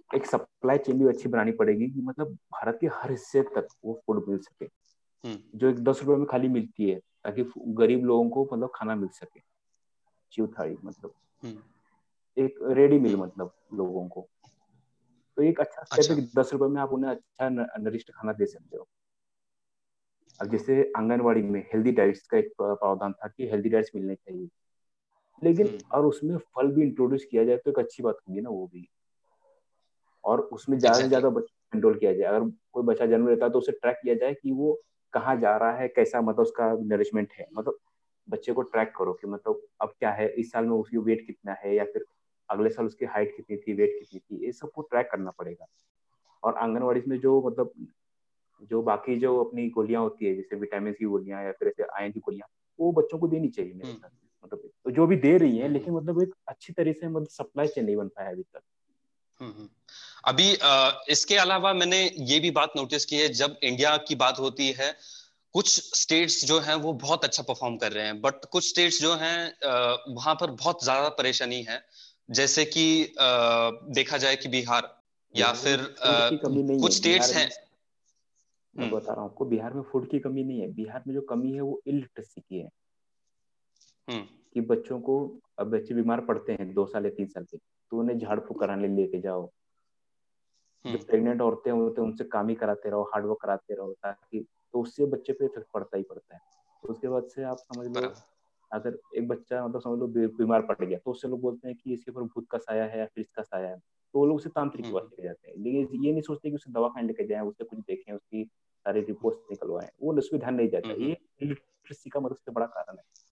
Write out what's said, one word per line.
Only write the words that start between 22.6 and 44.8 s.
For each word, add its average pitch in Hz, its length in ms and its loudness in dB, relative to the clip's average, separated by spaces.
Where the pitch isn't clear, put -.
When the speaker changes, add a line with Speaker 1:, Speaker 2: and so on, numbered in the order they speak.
Speaker 1:
प्रावधान 98 380 0
था 107 140 -12
कि 123 200 -8
हेल्दी 107 220 0
डाइट्स 110 260 2
मिलने 98 200 -6
चाहिए, 180 340 -12
लेकिन 170 240 6
Speaker 2:
हम्म। 104 120 -6
Speaker 1:
और 147 140 4
उसमें 151 320 0
फल 131 300 0
भी 143 140 4
इंट्रोड्यूस 135 500 2
किया 113 140 6
जाए 123 120 4
तो 139 140 -2
एक - 80 2
अच्छी 120 240 -2
बात 113 140 0
होगी 95 120 -6
ना 120 80 -8
वो 92 180 -6
भी। 87 220 -18
और 123 180 4
उसमें 131 380 -2
ज्यादा 120 180 8
से 131 60 6
Speaker 2:
Exactly। 131 180 6
Speaker 1:
ज्यादा 120 180 4
बच्चे - 380 -8
एनरोल 107 220 6
किया 98 140 4
जाए। 92 140 2
अगर 110 240 2
कोई 123 100 -2
बच्चा 117 220 2
जन्म 113 240 4
लेता 117 160 4
है 117 60 2
तो 123 60 4
उसे 131 140 0
ट्रैक 123 320 0
किया 120 120 2
जाए 127 180 0
कि 139 180 -6
वो 151 300 0
कहाँ 123 260 0
जा 107 180 4
रहा 113 140 2
है, 123 160 -2
कैसा 120 340 2
मतलब 110 180 2
उसका 113 340 2
नरिशमेंट 107 600 0
है, - 200 -16
मतलब - 240 -6
बच्चे 117 240 -4
को 127 80 -2
ट्रैक 110 360 0
करो 92 160 -2
कि 101 140 -12
मतलब 104 340 -4
अब 107 80 -2
क्या 110 120 0
है, 104 220 -2
इस 117 180 -4
साल 113 140 0
में 117 120 2
उसकी 110 200 -2
वेट 113 300 0
कितना - 260 -10
है 202 220 -2
या 208 80 2
फिर 208 220 -6
अगले 107 200 2
साल 113 160 -4
उसकी 113 200 -6
हाइट 104 320 -2
कितनी 107 200 -10
थी, 104 160 -4
वेट 104 260 2
कितनी - 200 -16
थी, - 260 -12
ये 123 60 -6
सबको - 300 -12